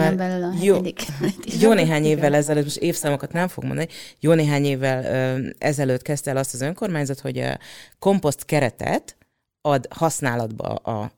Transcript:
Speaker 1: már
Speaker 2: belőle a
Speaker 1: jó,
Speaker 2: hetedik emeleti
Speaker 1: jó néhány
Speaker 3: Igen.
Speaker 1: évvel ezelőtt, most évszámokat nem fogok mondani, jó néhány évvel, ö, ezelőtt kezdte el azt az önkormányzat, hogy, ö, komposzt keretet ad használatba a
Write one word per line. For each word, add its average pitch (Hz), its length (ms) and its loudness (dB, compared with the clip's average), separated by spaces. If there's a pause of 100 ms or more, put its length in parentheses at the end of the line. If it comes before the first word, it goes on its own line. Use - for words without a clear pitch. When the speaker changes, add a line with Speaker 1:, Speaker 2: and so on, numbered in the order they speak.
Speaker 1:
már 160 100 2
Speaker 2:
belőle 185 300 -2
a 180 160 -4
Speaker 1:
jó, 196 120 6
Speaker 2:
hetedik 180 260 -2 (200)
emeleti - 400 -4
Speaker 1:
jó 220 140 8
néhány 160 320 4
Speaker 3:
Igen. 151 120 4
Speaker 1:
évvel 143 180 2
ezelőtt, 147 280 2
most 147 140 -6
évszámokat 147 560 -2
nem 175 140 0
fogok 131 220 -6
mondani, 143 200 -4 (300)
jó 156 140 4
néhány 147 320 4
évvel, 131 380 0 (360)
ö, 120 80 -4 (100)
ezelőtt 135 440 0
kezdte - 300 -4
el 131 60 0
azt 135 160 -2
az 123 80 -6
önkormányzat, 147 580 -4
hogy, 127 180 -6
ö, 127 120 -2 (500)
komposzt 190 460 2
keretet - 680 -2 (460)
ad 139 280 0
használatba 120 800 -2
a 107 500 -6